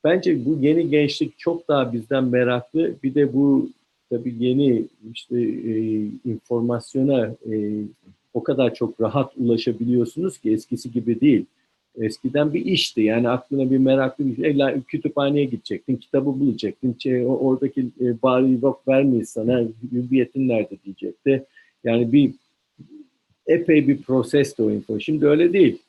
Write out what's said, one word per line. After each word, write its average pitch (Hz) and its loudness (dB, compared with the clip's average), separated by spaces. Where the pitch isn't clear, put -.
Bence 165 2
bu 151 0
yeni 156 2
gençlik 147 0
çok 170 -4
daha 135 0
bizden 120 -2
meraklı. 123 0
Bir 131 -2
de 139 2
bu 139 2
tabii 120 -4
yeni 127 2
işte, 120 -6
e, 113 -4
informasyona, 120 -2
e, 107 -6
o 120 -4
kadar 131 0
çok 113 -6
rahat 117 -2
ulaşabiliyorsunuz 120 -2
ki 110 -2
eskisi 113 -6
gibi 117 -2
değil. 131 4
Eskiden 131 -2
bir - -4
işti. - -2
Yani 113 2
aklına 127 -2
bir 135 4
meraklı 131 2
bir 120 -4
şey. 135 0
"Ella 139 2
kütüphaneye 143 -2
gidecektin, 123 -6
kitabı 135 -2
bulacaktın. 120 -2
Şey, 123 -2
o, - 0
oradaki, 131 0
e, 120 -2
bari 131 2
yok 131 -2
vermeyiz 131 2
sana, 117 0
hüviyetin 123 0
nerede?" 110 -2
diyecekti. 101 -2
Yani 117 0
bir, 139 6
epey 156 4
bir 139 0
proses 131 0
de 120 0
o 110 2
info. 107 -4
Şimdi 147 0
öyle 160 4
değil. 180 4